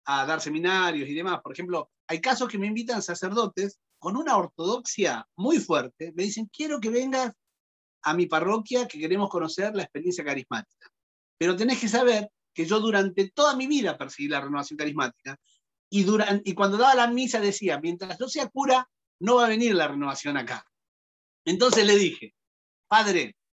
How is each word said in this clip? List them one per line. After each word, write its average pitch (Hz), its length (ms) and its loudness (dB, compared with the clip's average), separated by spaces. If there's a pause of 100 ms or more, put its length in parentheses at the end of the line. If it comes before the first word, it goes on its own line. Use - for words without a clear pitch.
a 139 200 -2
dar 156 160 -2
seminarios 165 680 -2
y 143 60 -6
demás, 175 280 -4
por 139 100 -14
ejemplo, 170 380 -6 (160)
hay 165 140 -4
casos 254 280 0
que 208 100 -4
me 196 80 -2
invitan 226 360 -4
sacerdotes 196 760 -4 (200)
con 190 180 -6
una 285 200 0
ortodoxia 175 920 -2 (100)
muy 254 220 2
fuerte, 156 560 -4
me 180 80 -2
dicen, 214 300 -6
"Quiero 302 260 -6
que 220 120 -4
vengas 262 420 -2 (720)
a 156 100 0
mi 170 140 2
parroquia 214 600 0
que 160 120 -14
queremos 190 300 0
conocer 185 460 -4
la 180 80 -4
experiencia 170 400 -6
carismática. 131 680 -8 (480)
Pero 175 180 2
tenés 233 240 0
que 233 100 -2
saber 226 420 2 (220)
que 165 120 -4
yo 208 140 2
durante 196 520 0
toda 294 240 4
mi 262 120 -4
vida 262 300 0
perseguí 143 320 -8
la 147 120 -2
renovación 143 360 -6
carismática 143 600 -6 (520)
y, 202 140 2
duran-, 202 420 2
y 190 80 -2
cuando 196 240 2
daba 262 180 8
la 240 120 4
misa 240 340 -2
decía, 190 380 -2
'Mientras 170 400 -6
yo 254 100 -6
sea 269 200 -6
cura, 262 400 0 (300)
no 226 180 4
va 240 80 6
a 226 40 4
venir 220 260 2
la 160 140 2
renovación 143 480 -4
acá'". 120 280 -8 (800)
Entonces 214 400 4
le 202 120 8
dije, 175 360 0 (560)
"Padre, 196 480 2 (200)